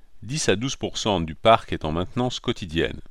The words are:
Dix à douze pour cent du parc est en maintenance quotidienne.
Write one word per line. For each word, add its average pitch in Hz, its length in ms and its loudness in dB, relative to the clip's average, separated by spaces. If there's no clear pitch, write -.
Dix 139 240 -4
à 98 80 4
douze 123 220 -4
pour 98 200 -4
cent 101 220 2
du 80 160 -4
parc - 380 6
est 80 100 -4
en 78 80 -2
maintenance 92 480 -2
quotidienne. 80 720 -2